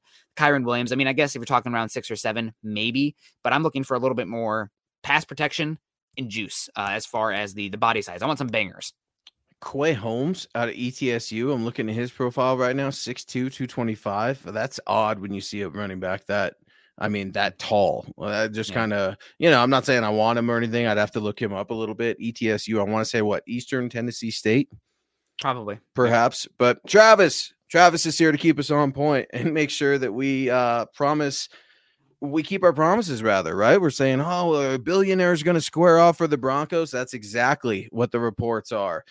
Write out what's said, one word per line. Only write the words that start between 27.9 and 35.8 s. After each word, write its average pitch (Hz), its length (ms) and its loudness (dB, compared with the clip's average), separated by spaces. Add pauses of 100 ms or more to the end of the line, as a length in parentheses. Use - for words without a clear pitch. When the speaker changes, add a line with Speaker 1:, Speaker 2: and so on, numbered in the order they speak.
Speaker 2:
is 160 140 -2
here 160 140 6
to 143 60 0
keep 160 200 4
us 143 120 -4
on 143 220 2
point 139 400 0
and 147 220 -2
make 151 160 0
sure 143 260 2
that 127 160 -2
we, 131 380 -2
uh, 120 360 2
promise, 147 600 -2 (760)
we 156 200 -2
keep 185 180 -4
our 175 100 8
promises, 160 480 2
rather, 95 360 2
right? 123 240 6
We're 160 100 2
saying, 135 300 2
"Oh, 175 340 0
a 135 240 0
billionaire 185 540 2
is 151 100 0
gonna 170 180 2
square 165 380 6